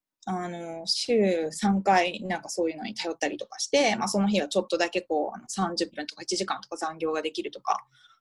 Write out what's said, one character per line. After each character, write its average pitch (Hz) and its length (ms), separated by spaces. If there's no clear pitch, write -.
あ 180 240
の、 170 360
週 185 680
三 196 300
回 185 440
な 175 140
ん - 20
か - 80
そ 170 160
う 160 40
い 160 40
う 156 40
の 151 60
に 160 100
頼 165 200
っ - 40
た 151 120
り - 80
と - 100
か - 120
し - 100
て、 262 260
ま 220 100
あ、 - 40
そ 208 100
の 202 80
日 202 140
は 143 80
ち 196 100
ょ 170 40
っ - 40
と 170 100
だ 170 120
け 180 120
こ 156 320
う、 - 40
あ - 20
の、 - 80
三 175 300
十 170 100
分 151 180
と - 100
か 170 80
一 180 120
時 190 100
間 143 140
と - 80
か 170 80
残 160 220
業 160 160
が 156 80
で 156 100
き 170 100
る 151 100
と - 100
か、 - 260